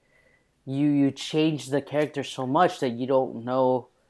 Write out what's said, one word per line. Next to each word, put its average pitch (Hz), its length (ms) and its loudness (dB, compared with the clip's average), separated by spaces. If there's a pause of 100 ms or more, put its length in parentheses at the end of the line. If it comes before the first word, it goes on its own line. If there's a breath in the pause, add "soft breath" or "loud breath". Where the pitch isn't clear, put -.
(640)
you, 139 240 0
you 139 200 4
change 151 600 -2
the 135 120 0
character 143 420 -4
so - 220 -8
much 170 340 2
that 135 100 0
you 120 180 -6
don't 131 360 0
know 127 440 0 (220)